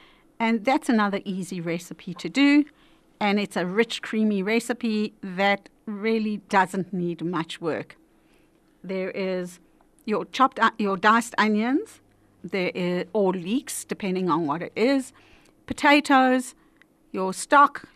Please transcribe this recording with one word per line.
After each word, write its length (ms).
And 260
that's 240
another 360
easy 360
recipe 540
to 120
do, 380
and 200
it's 160
a 100
rich, 360
creamy 400
recipe 800
that 480
really 520
doesn't 420
need 320
much 380
work. 360
There 280
is 480
your 200
chopped, 340
uh, 180
your 200
diced 400
onions, 640
there 320
is, 380
or 220
leeks, 500
depending 460
on 180
what 140
it 120
is, 380
potatoes, 880
your 220
stock, 640